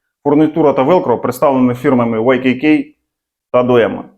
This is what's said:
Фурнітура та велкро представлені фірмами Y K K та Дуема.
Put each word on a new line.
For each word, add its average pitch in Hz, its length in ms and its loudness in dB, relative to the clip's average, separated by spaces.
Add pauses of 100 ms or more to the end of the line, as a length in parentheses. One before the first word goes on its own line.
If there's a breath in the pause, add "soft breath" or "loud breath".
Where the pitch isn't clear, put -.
(220)
Фурнітура 151 500 2
та 135 100 0
велкро 131 380 0
представлені 127 540 0
фірмами 120 440 -2
Y 127 280 0
K 127 180 -2
K 151 320 0 (560)
та 123 100 2
Дуема. 117 560 0